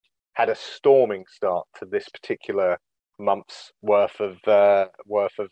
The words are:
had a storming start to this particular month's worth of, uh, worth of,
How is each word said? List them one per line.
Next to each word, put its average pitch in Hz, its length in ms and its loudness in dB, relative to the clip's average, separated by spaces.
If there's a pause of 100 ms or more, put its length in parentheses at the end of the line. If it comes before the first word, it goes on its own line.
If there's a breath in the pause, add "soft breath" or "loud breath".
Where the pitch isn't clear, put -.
(320)
had 117 160 -2
a 110 60 -4
storming 120 760 0
start 90 380 -6 (120)
to - 60 -14
this 95 240 -6
particular 98 720 -6 (400)
month's 101 540 -8 (100)
worth 101 380 0
of, 95 260 -6
uh, 101 400 4 (200)
worth 104 340 -4
of, 98 120 -10